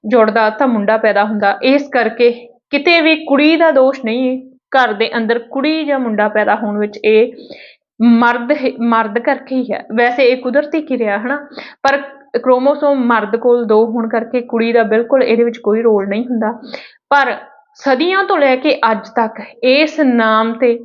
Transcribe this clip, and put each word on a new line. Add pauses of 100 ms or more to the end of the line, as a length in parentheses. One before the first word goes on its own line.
ਜੁੜਦਾ
ਤਾਂ
ਮੁੰਡਾ
ਪੈਦਾ
ਹੁੰਦਾ।
ਇਸ
ਕਰਕੇ (400)
ਕਿਤੇ
ਵੀ (100)
ਕੁੜੀ
ਦਾ
ਦੋਸ਼
ਨਹੀਂ
ਹੈ (360)
ਘਰ
ਦੇ
ਅੰਦਰ (120)
ਕੁੜੀ
ਜਾਂ
ਮੁੰਡਾ
ਪੈਦਾ
ਹੋਣ
ਵਿੱਚ,
ਇਹ (680)
ਮਰਦ
ਹੀ,
ਮਰਦ
ਕਰਕੇ
ਹੀ
ਹੈ। (120)
ਵੈਸੇ
ਇਹ
ਕੁਦਰਤੀ
ਕਿਰਿਆ,
ਹਨਾ, (460)
ਪਰ (420)
ਕ੍ਰੋਮੋਸੋਮ
ਮਰਦ
ਕੋਲ
ਦੋ
ਹੋਣ
ਕਰਕੇ
ਕੁੜੀ
ਦਾ
ਬਿਲਕੁਲ
ਇਹਦੇ
ਵਿੱਚ
ਕੋਈ
ਰੋਲ
ਨਹੀਂ
ਹੁੰਦਾ। (560)
ਪਰ (400)
ਸਦੀਆਂ
ਤੋਂ
ਲੈ
ਕੇ (140)
ਅੱਜ
ਤੱਕ (240)
ਇਸ
ਨਾਮ
'ਤੇ